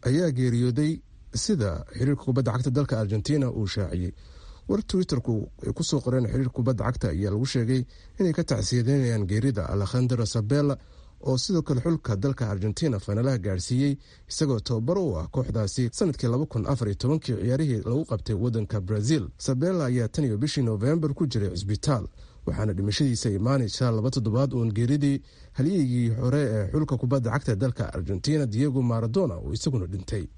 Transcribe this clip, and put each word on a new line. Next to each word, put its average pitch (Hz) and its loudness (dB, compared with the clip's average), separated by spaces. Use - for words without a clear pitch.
ayaa 156 2
geeriyooday, 127 2
sida 107 0
xiriirka 131 0
kubadda 123 2
cagta 123 0
dalka 131 0
Argentina 110 0
uu 107 -2
shaaciyey. 90 -2
War 208 2
Twitterku 127 0
ay 117 -4
ku 165 -4
soo 147 0
qoreen 123 0
xiriirka 127 0
kubadda 120 0
cagta 120 -2
ayaa 98 0
lagu 110 0
sheegay 127 0
inay 180 2
ka 170 0
tacsiyadeynayaan 120 2
geerida 110 0
Alejandro 117 0
Zabella 135 0
oo 131 0
sidoo 165 0
kale 135 0
xulka 156 0
dalka 123 0
Argentina 104 -2
finaalaha 117 0
gaarsiiyey, 123 0
isagoo 131 0
tababar 113 0
u 135 -2
ah 78 -6
kooxdaasi 120 -2
sanadkii 151 0
laba 127 2
kun 110 -2
afar 117 0
iyo 101 -2
tobankii 139 0
ciyaarihii 123 0
lagu 127 0
qabtay - -2
waddanka 110 0
Brazil. 107 0
Sabella 156 0
ayaa 123 0
tan 147 0
iyo 110 0
bishii 143 0
November 135 2
ku 160 0
jiray 107 0
cisbitaal, 98 -2
waxaana 104 -2
dhimashadiisa 110 0
imaanaysaa 120 0
laba 113 0
toddobaad 123 0
uun 117 0
geeridii 139 2
halyeygii 127 2
hore 120 2
ee 107 0
xulka 151 0
kubadda 123 0
cagta 120 0
dalka 120 -2
Argentina, 101 0
Diego 127 0
Maradona, 117 0
oo - -6
isaguna 110 0
dhintay. 92 -6